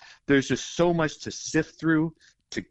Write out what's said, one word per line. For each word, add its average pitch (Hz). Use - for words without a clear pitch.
There's 135
just -
so 175
much 160
to 110
sift -
through, 160
to 98